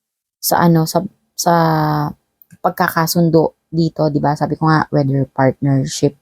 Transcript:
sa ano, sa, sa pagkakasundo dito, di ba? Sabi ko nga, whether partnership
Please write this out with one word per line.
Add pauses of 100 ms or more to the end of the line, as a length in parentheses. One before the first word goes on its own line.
(400)
sa
ano,
sa, (320)
sa (1120)
pagkakasundo
dito,
di
ba?
Sabi
ko
nga,
whether
partnership